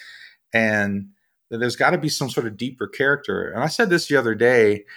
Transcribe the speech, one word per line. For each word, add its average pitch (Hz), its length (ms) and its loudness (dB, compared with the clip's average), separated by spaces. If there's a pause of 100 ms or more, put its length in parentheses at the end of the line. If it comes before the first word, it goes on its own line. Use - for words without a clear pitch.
(540)
and 104 560 0 (400)
th-, 117 100 -6
there's 120 160 -2
gotta 147 220 2
be 156 120 -2
some 139 200 -6
sort 120 180 -4
of 104 100 -10
deeper 123 300 -8
character. 101 640 -2
And 110 120 -4
I 156 40 -2
said 202 220 -2
this 175 180 0
the 143 80 0
other 120 180 2
day 107 520 4 (120)